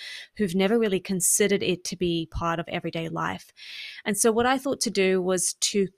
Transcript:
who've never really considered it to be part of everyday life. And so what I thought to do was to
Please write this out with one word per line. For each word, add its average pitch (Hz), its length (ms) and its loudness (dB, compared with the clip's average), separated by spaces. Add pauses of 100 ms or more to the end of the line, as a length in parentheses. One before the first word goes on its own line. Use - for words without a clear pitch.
(360)
who've 180 180 0
never 196 240 4
really 196 220 2
considered 196 640 2
it 175 220 0
to - 120 -6
be 170 340 -2
part 170 280 -2
of 165 100 -6
everyday 165 400 -6
life. 165 420 -6 (540)
And 214 100 0
so 226 160 4
what 226 140 2
I 262 140 2
thought 269 240 -4
to 226 80 0
do 190 320 2
was 185 320 0
to 196 440 0